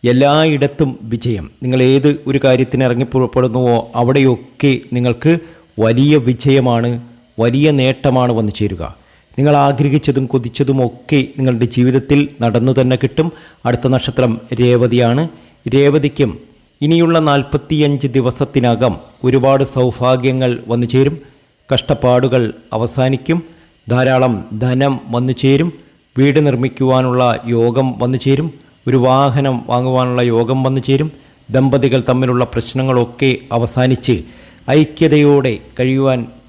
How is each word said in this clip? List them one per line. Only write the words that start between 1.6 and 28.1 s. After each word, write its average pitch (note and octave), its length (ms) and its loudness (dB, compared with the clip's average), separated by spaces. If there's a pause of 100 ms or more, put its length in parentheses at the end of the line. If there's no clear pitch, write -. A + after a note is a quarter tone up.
നിങ്ങൾ B2+ 180 -2 (120)
ഏത് C#3 160 4 (220)
ഒരു C#3 140 0
കാര്യത്തിന് C3 440 2
ഇറങ്ങിപ്പുറപ്പെടുന്നുവോ B2 880 0 (240)
അവിടെയൊക്കെ C3+ 720 0 (240)
നിങ്ങൾക്ക് B2 360 0 (520)
വലിയ C3 320 2 (120)
വിജയമാണ്, B2 640 0 (540)
വലിയ C3 240 2 (120)
നേട്ടമാണ് B2+ 600 0
വന്നു G#2 200 -2
ചേരുക. F#2+ 240 -4 (540)
നിങ്ങൾ C#3+ 180 2 (120)
ആഗ്രഹിച്ചതും C3+ 640 0
കൊതിച്ചതുമൊക്കെ C3 880 -2 (180)
നിങ്ങളുടെ B2 380 0
ജീവിതത്തിൽ C3 440 2 (240)
നടന്നു A#2 360 0
തന്നെ B2+ 240 0
കിട്ടും. D#3+ 240 -2 (400)
അടുത്ത B2 260 -2
നക്ഷത്രം B2 400 -2 (260)
രേവതിയാണ്. A#2+ 640 2 (520)
രേവതിക്കും C#3 580 2 (520)
ഇനിയുള്ള E3 320 2 (120)
നാൽപത്തിയഞ്ച് C#3+ 880 -2
ദിവസത്തിനകം B2 760 -2 (340)
ഒരുപാട് C3+ 360 2 (120)
സൗഭാഗ്യങ്ങൾ B2+ 800 0 (180)
വന്നു A#2+ 220 -2
ചേരും. C3+ 220 2 (560)
കഷ്ടപ്പാടുകൾ B2+ 720 0 (320)
അവസാനിക്കും. C3 640 -2 (540)
ധാരാളം B2+ 420 2 (300)
ധനം C3 280 0 (220)
വന്നു B2 260 -2
ചേരും. C#3 300 2 (440)
വീട് C#3 320 2
നിർമ്മിക്കുവാനുള്ള B2+ 760 0 (340)
യോഗം A#2+ 320 0 (140)
വന്നു B2 240 -2